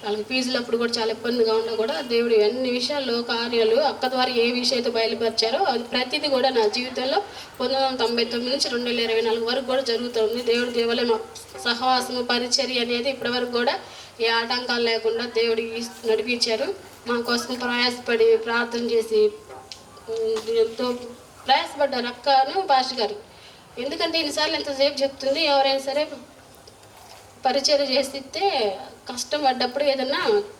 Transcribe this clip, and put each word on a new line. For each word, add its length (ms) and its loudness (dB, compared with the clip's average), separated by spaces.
వాళ్ళకి 180 -2
ఫీజులు 360 -2
అప్పుడు 180 0
కూడా 160 0
చాలా 180 0
ఇబ్బందిగా 440 2
ఉన్నా 200 0
కూడా 260 0
దేవుడు 340 2
అన్ని 360 4
విషయాల్లో 520 -2
కార్యాలు 540 2
అక్క 300 2
ద్వారా 260 0
ఏ 180 2
విషయం 280 0
అయితే 120 0
బయలుపరిచారో 760 0
అది 180 0
ప్రతిదీ 460 -2
కూడా 200 2
నా 180 4
జీవితంలో 520 -2
పంతొమ్మిది 240 2
వందల 120 0
తొంభై 280 0
తొమ్మిది 320 -2
నుంచి 140 -2
రెండు 200 -2
వేల 100 -2
ఇరవై 200 0
నాలుగు 240 0
వరకు 220 -2
కూడా 140 0
జరుగుతుంది. 600 -2
దేవుడి 280 0
దేవాలయం 500 0
సహవాసము, 580 0
పరిచర్య 580 0
అనేది 300 0
ఇప్పటి 200 -4
వరకు 220 -2
కూడా 280 0
ఏ 80 2
ఆటంకాలు 540 0
లేకుండా 420 0
దేవుడు 360 0
ఈ 220 -6
నడిపించారు. 640 0
మా 140 0
కోసం 340 -2
ప్రయాసపడి 840 2
ప్రార్థన 540 -2
చేసి, 360 4
ఉమ్, 420 -2
ఎంతో 420 2
ప్రయాసపడ్డారు 600 2
అక్కను 540 2
పాస్టర్ 400 2
గారు. 160 -2
ఎందుకంటే 400 -2
ఇన్నిసార్లు 380 0
ఎంతసేపు 460 0
చెప్తుంది, 420 0
ఎవరైనా 340 4
సరే 300 -2
పరిచర్య 380 2
చేసిస్తే 920 0
కష్టం 340 -4
పడ్డప్పుడు 380 0
ఏదన్నా 580 2